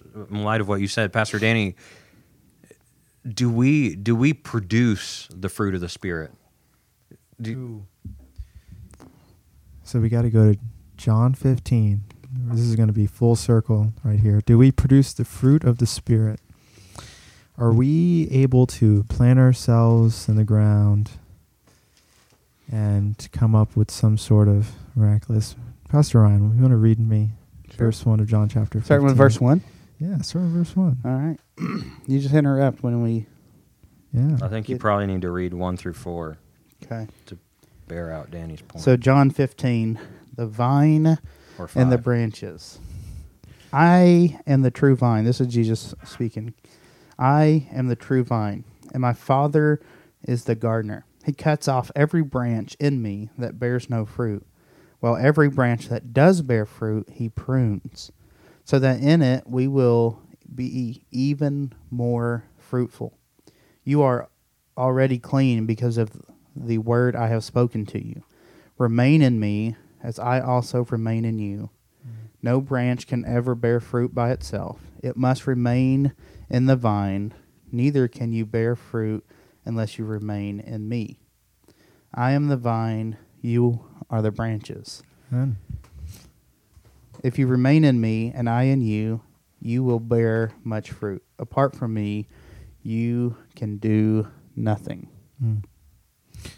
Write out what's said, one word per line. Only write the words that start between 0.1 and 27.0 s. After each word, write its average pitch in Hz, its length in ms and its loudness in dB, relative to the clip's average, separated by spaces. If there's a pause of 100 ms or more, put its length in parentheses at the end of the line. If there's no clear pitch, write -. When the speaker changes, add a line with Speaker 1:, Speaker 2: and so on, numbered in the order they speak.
Speaker 1:
in 104 120 -6
light 107 180 0
of 98 80 -4
what 101 120 -2
you 98 80 -4
said, 107 240 -4
Pastor 110 260 -4
Danny, 110 380 0 (1500)
do 120 220 -2
we, 123 440 2
do 104 220 0
we 135 160 2
produce 110 1000 -4
the 95 160 -10
fruit 101 240 -4
of 92 80 -6
the 85 60 -8
Spirit? 80 440 -10 (1080)
Do 113 120 -8
Speaker 2:
Ooh. 117 340 -14 (2000)
So - 160 -6
we 104 80 0
gotta 117 220 0
go 110 220 6
to 101 60 2 (380)
John 117 380 2
fifteen. 110 680 0 (280)
This 117 280 -2
is 117 160 0
gonna 110 160 4
be 104 140 2
full 117 280 2
circle 110 580 2 (120)
right 107 160 2
here. 104 240 4
Do 117 140 6
we 131 120 8
produce 135 440 4
the 123 100 -6
fruit 139 400 2
of 120 140 2
the 123 80 2
Spirit? 110 520 0 (1200)
Are 117 140 2
we 156 580 2
able 131 380 4
to 104 360 4
plant 123 340 4
ourselves 117 880 4
in 110 80 2
the 107 80 4
ground 104 680 4 (1600)
and 104 600 -2
come 110 220 2
up 107 220 2
with 107 140 2
some 107 260 2
sort 104 320 4
of 104 220 2 (240)
miraculous? 107 640 0 (320)
Pastor 143 320 4
Ryan, 104 360 4
you 123 60 4
wanna 127 140 6
read 110 240 4